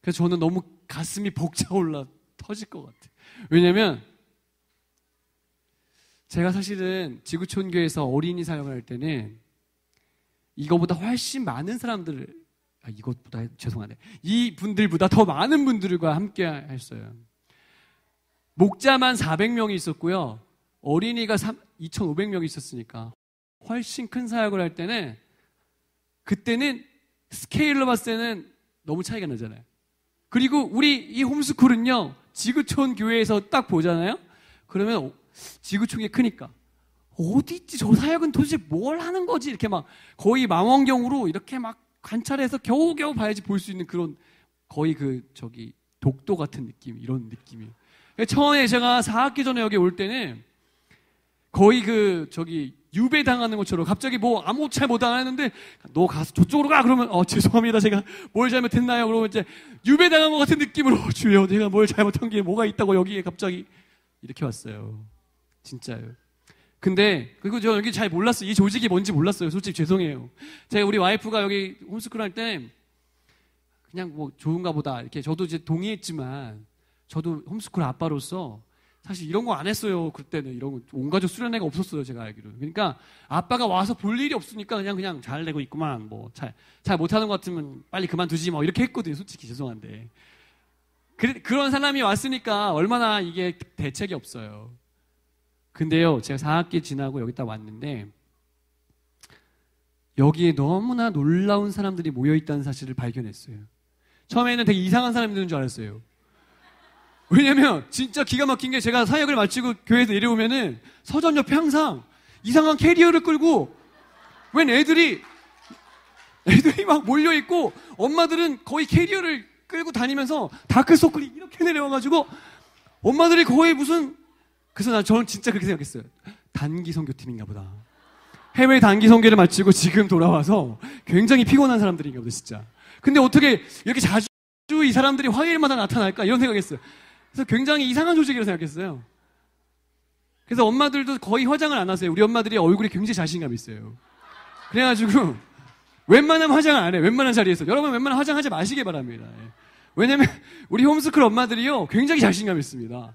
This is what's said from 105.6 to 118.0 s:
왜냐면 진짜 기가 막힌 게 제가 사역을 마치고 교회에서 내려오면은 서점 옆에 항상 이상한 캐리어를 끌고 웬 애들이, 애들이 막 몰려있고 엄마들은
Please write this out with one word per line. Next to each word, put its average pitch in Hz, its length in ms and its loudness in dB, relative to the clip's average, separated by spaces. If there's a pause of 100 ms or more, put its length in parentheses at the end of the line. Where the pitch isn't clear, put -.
왜냐면 269 600 6
진짜 262 340 -4
기가 277 220 -2
막힌 262 240 -2
게 262 100 -2
제가 233 240 2
사역을 285 320 0
마치고 233 380 0 (100)
교회에서 233 280 4
내려오면은 220 680 0 (220)
서점 311 340 0
옆에 277 180 0
항상 285 480 0 (400)
이상한 302 340 4
캐리어를 339 440 6
끌고 302 540 2 (800)
웬 277 180 2
애들이, 294 500 4 (1300)
애들이 294 380 4
막 302 200 2
몰려있고 302 680 0 (260)
엄마들은 320 680 0